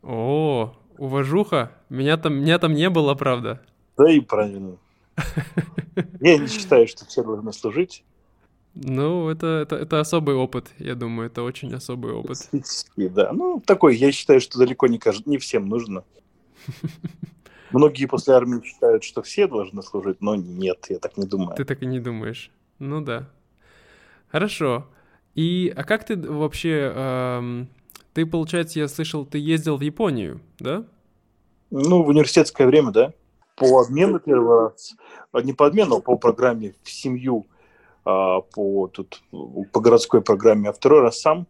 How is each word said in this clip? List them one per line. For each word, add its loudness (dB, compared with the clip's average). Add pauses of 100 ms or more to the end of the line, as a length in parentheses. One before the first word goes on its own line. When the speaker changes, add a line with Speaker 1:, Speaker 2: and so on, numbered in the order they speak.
Speaker 1:
О, -2 (240)
уважуха. -2 (180)
Меня 0
там, -2
меня 2
там 2
не 2
было, 2
правда. -4 (360)
Speaker 2:
Да 8
и 6
правильно. -4 (380)
Speaker 1:
<laughs> -8
Speaker 2:
Я 6
не -2
считаю, 4
что -16
все -6
должны -8
служить. -6 (720)
Speaker 1:
Ну, -4
это, -6
это, -4
это -4
особый 0
опыт, -4 (120)
я -10
думаю, -8
это -10
очень -10
особый -10
опыт. -10
Speaker 2:
Эстетически, -8
да. 0
Ну, -4
такой, 4
я 2
считаю, 4
что -10
далеко 2
не 0
кажд-, -2
не -2
всем -4
нужно. -6 (640)
Speaker 1:
<laughs> -16
Speaker 2:
Многие 4
после 2
армии 2
считают, 2
что -10
все 0
должны -6
служить, -6
но 0
нет, -6
я -6
так -10
не -6
думаю. -6
Speaker 1:
Ты -6
так -8
и -8
не -6
думаешь. -10 (280)
Ну -8
да. -10 (1000)
Хорошо. -4 (480)
И, -2
а -8
как -4
ты -6
д-, -10
вообще, -4
ам, -6 (460)
ты, -2
получается, -4
я -2
слышал, -6
ты -6
ездил 0
в -6
Японию, -4 (200)
да? -6 (840)
Speaker 2:
Ну, 4
в 2
университетское 4
время, 6
да. 2 (420)
По 6
обмену 2
первый 4 (100)
раз. -18 (360)
А, 0
не -4
по 4
обмену, 2
а -2
по 0
программе 0 (100)
в -20
семью. -4 (600)
А, 0
по, -4
тут, -16 (500)
по 2
городской 6
программе, 4
а -6
второй 6
раз 2
сам. 0